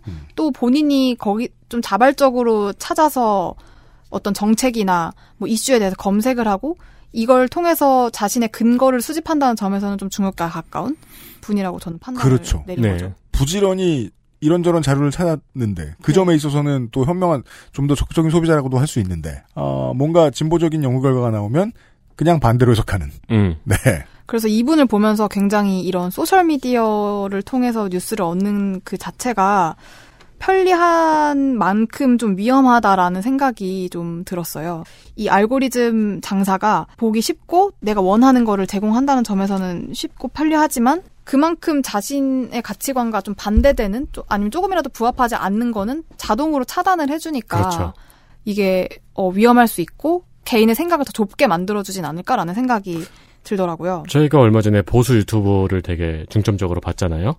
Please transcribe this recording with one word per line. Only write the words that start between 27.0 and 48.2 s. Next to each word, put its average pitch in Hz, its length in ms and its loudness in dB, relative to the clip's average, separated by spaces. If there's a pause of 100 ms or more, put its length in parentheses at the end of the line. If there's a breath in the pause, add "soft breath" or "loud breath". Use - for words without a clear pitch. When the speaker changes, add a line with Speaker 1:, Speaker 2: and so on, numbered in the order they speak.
Speaker 2:
통해서 233 460 -2
뉴스를 180 360 -4
얻는 196 580 -2
그 - 140 -8
자체가 190 800 -2 (600 soft breath)
편리한 330 1160 2
만큼 220 600 2
좀 214 200 0
위험하다라는 208 840 4
생각이 202 680 -2
좀 170 360 -8
들었어요. 170 580 -8 (320 soft breath)
이 214 120 -4
알고리즘 226 920 2
장사가 190 680 0 (100)
보기 226 240 0
쉽고 349 500 0 (100)
내가 208 200 0
원하는 240 440 4
거를 196 220 0
제공한다는 233 560 0
점에서는 190 680 -4
쉽고 - 360 -10
편리하지만 302 720 0 (220)
그만큼 311 580 0
자신의 262 800 -4
가치관과 226 600 -4
좀 208 140 -8
반대되는, 233 760 2
조-, - 180 -12
아니면 208 220 -2
조금이라도 349 400 -2
부합하지 240 440 0
않는 214 360 -2
거는 208 320 -6 (140)
자동으로 277 460 -2
차단을 359 460 0
해주니까 294 480 -6
Speaker 3:
그렇죠. 170 360 -2 (520 soft breath)